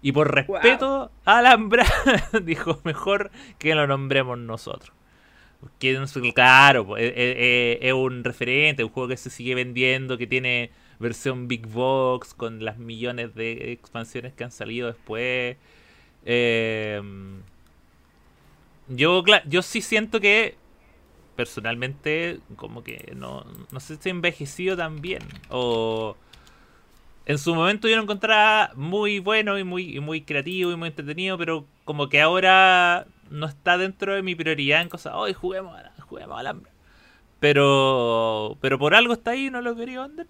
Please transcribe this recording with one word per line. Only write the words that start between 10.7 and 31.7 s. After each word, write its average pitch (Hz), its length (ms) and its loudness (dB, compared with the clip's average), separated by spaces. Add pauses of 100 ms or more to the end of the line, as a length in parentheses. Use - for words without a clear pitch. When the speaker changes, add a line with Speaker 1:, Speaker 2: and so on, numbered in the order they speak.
Speaker 1:
versión 123 500 -6
Big 113 180 -8
Box, 127 680 -2
con 113 320 -12
las 110 140 -8
millones 117 560 -10
de 117 380 -8
expansiones 120 600 -12
que - 120 -12
han 120 80 -14
salido 117 360 -8
después. 123 720 -6 (640)
Eh, 113 800 0 (1900)
yo, 151 340 4
cla-, 202 240 6
yo 156 140 2
sí 196 220 -4
siento 220 360 -2
que, 208 380 2 (800)
personalmente, 131 1040 -6 (160)
como 113 260 -16
que - 320 -18
no, 65 300 -14 (260)
no 131 100 -14
sé 156 200 -16
si - 80 -6
he 185 40 -4
envejecido 175 680 -4
tan 156 240 -8
bien. - 200 -8 (280)
O 113 680 -2 (1080)
en 147 120 -2
su 165 160 -2
momento 202 320 0
yo 226 100 4
lo 220 60 0
encontraba 214 720 2
muy 202 460 -2
bueno 208 380 0
y 196 60 -6
muy, 180 320 -8
y 139 40 -8
muy 151 220 -6
creativo 175 500 -4
y 175 40 -6
muy 165 120 -8
entretenido, 160 500 -8
pero 165 280 -4 (180)